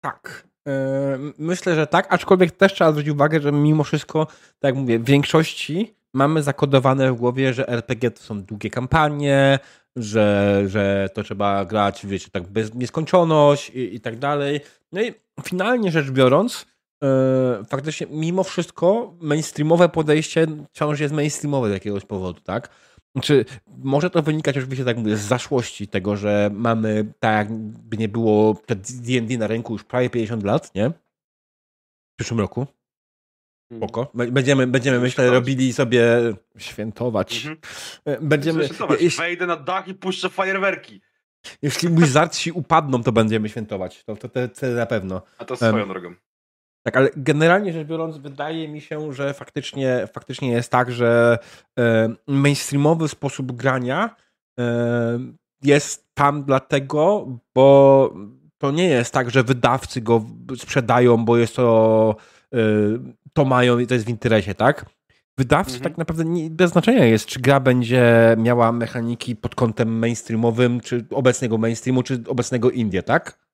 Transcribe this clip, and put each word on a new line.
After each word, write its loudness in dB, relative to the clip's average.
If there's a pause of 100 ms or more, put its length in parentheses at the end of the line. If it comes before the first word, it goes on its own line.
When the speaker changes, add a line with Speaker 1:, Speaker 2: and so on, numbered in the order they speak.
Speaker 1:
Tak. -12 (200)
E, -6 (420)
m-, -8
myślę, -4
że 0
tak, 0
aczkolwiek 4
też 2
trzeba 4
zwrócić -2
uwagę, 2
że 0
mimo 4
wszystko, -2
tak -20 (280)
jak 2
mówię, 0
w -6
większości 0 (200)
mamy 0
zakodowane 2
w -2
głowie, 0
że -4
R -4
P -4
G -2
to -20
są -10
długie -10
kampanie, 2 (360)
że, 2
że -2
to -8
trzeba -2
grać, -2
wiecie, -8
tak -8
bez, -6
nieskończoność 2
i, -10
i -12
tak -10
dalej. -4 (300)
No -6
i -4 (300)
finalnie -2
rzecz 0
biorąc, 2 (380)
e, 0 (640)
faktycznie -8
mimo -2
wszystko -2
mainstreamowe 2
podejście 0 (260)
wciąż -4
jest -2
mainstreamowe -2
z 0
jakiegoś -6
powodu, -8
tak? -8 (460)
Znaczy, 2 (320)
może 0
to 0
wynikać -2
oczywiście, -6
tak -2
mówię, 0
z -4
zaszłości -2
tego, -2
że 0
mamy, -2
tak 0
jakby -10
nie -2
było, 2 (100)
te -4
D -6
and -4
D -2
na -2
rynku -6
już -10
prawie -2
pięćdziesiąt -4
lat, -2
nie? 0
W -6 (1300)
przyszłym -4
roku. -4 (1040)
Speaker 2:
Mhm. -8
Speaker 1:
Spoko. -8
Bę-, -
będziemy, -4
będziemy, 2
Speaker 2:
Będziemy 0
Speaker 1:
myślę, 0 (120)
Speaker 2:
świętować. 4
Speaker 1:
robili -2
sobie 2 (520)
świętować. -6
Speaker 2:
Mhm. -10 (480)
Speaker 1:
E, -4
będziemy, -6
Speaker 2:
Będziemy 0
świętować. -2
Speaker 1:
jeś- 0
Speaker 2:
Wejdę -4
na -2
dach -8
i -14
puszczę -6
fajerwerki. -4 (600)
Speaker 1:
Jeśli -2
Wizardsi 2
upadną, 0
to 0
będziemy 0
świętować. -10
To, -12
to, -16
to, -4
to -8
na -2
pewno. -4 (160)
Speaker 2:
A -16
to -8
Speaker 1:
Em, -10
Speaker 2:
swoją 2
drogą. -12 (720)
Speaker 1:
tak, 0
ale 4
generalnie 2
rzecz -10
biorąc, -8
wydaje -10
mi -14
się, -10
że -6
faktycznie, -4
faktycznie -6
jest -2
tak, 0
że, 4 (420)
e, 2 (120)
mainstreamowy 2
sposób -8
grania, -2 (440)
e, -2 (440)
jest 2
tam 0
dlatego, 0 (280)
bo 8 (440)
to -4
nie 2
jest 0
tak, 0
że 4
wydawcy 0
go 4
w-, -12
sprzedają, 2
bo 4
jest 0
to, 4 (380)
e, -2 (760)
to 2
mają 4
i -2
to -2
jest -2
w -8
interesie, 0
tak? 0 (520)
Wydawcy 0
Speaker 2:
Mhm. -8
Speaker 1:
tak -14
naprawdę -4
nie, -4
bez 0
znaczenia 4
jest, 4
czy -10
gra 4
będzie 4
miała 2
mechaniki -6
pod -8
kątem -2
mainstreamowym, 0
czy -6
obecnego 0
mainstreamu, -2
czy -6
obecnego 0
indie, -2
tak? -2 (140)